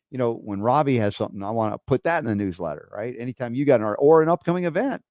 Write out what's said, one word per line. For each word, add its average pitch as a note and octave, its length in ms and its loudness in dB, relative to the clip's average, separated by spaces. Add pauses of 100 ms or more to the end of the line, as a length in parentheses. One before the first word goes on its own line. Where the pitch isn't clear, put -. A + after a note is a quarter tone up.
(120)
you C3 60 -12
know, A#2+ 160 0
when G2+ 280 -8
Robbie C3+ 360 2
has G#2 200 0
something, G2+ 260 -6
I G2+ 80 -6
wanna A2 260 -2
put - 260 -2
that E3 160 0
in C#3+ 60 -4
the A2 100 -2
newsletter, F2 560 -6
right? A2 260 -10
Anytime A#2+ 360 -10
you C#3 120 -4
got B2+ 160 6
an, G#2 180 -2
or D#3+ 220 8
an D#3+ 80 2
upcoming F3 360 0
event, G3+ 460 -2